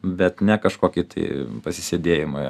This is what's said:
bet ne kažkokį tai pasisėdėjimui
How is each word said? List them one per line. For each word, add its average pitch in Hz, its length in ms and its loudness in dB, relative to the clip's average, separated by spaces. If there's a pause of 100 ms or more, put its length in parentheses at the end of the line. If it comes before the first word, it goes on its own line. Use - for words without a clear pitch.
bet 92 380 0
ne 98 160 4
kažkokį - 520 0
tai - 140 -4 (420)
pasisėdėjimui 78 840 -2